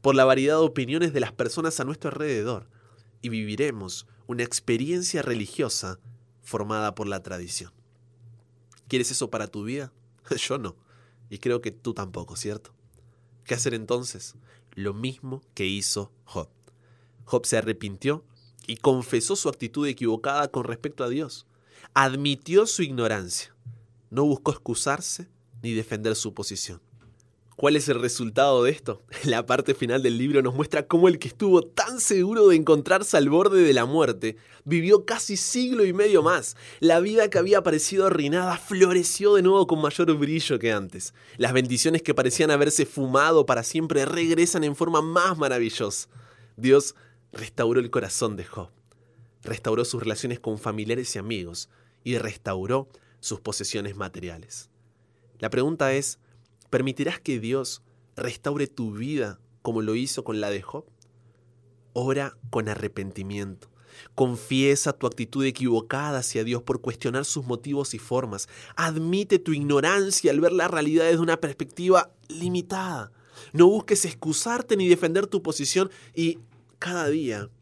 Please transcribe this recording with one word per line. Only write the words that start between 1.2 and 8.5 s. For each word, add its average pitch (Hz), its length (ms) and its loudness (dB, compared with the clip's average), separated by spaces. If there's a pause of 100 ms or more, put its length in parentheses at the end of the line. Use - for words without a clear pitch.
las 110 120 -4
personas 160 480 -4
a 135 40 -2
nuestro 147 260 -8
alrededor 123 580 -6 (520)
y 123 80 -8
viviremos 107 800 -6 (200)
una 120 180 -4
experiencia 151 800 -4
religiosa 113 760 -6 (440)
formada 107 520 -4
por 104 120 -8
la 98 160 -6
tradición. 90 500 -12 (1160)